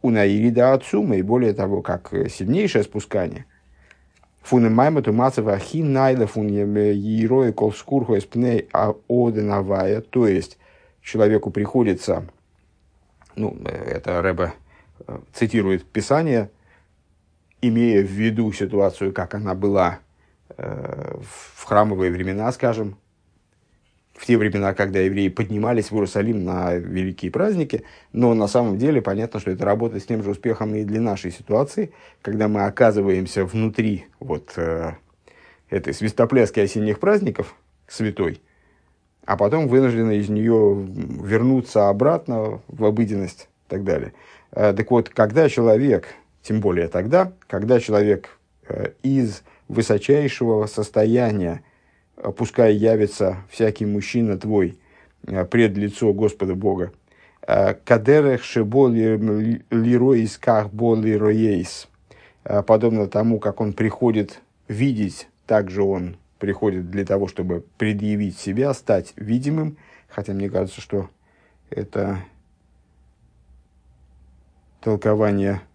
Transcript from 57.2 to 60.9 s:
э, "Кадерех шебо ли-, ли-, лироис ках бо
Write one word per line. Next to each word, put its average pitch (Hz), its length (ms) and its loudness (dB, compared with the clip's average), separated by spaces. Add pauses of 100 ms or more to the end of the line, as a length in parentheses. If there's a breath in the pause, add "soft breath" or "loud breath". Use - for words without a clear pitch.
э, 101 280 2 (100)
"Кадерех 127 580 4
шебо 123 460 2
ли-, 110 260 2
ли-, 107 540 0
лироис 117 680 2
ках 107 360 0
бо 113 220 2